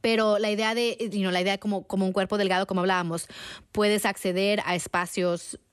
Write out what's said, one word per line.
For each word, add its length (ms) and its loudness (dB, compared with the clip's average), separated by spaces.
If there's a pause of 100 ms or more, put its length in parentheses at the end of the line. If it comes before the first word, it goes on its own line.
pero 380 4
la 140 0
idea 240 0
de, 200 0 (140)
you 120 -4
know, 100 0
la 80 2
idea 180 0
como, 300 -4
como 180 0
un 60 0
cuerpo 260 0
delgado, 300 2
como 140 0
hablábamos, 440 0 (460)
puedes 340 2
acceder 580 0
a 120 -2
espacios 840 -2 (140)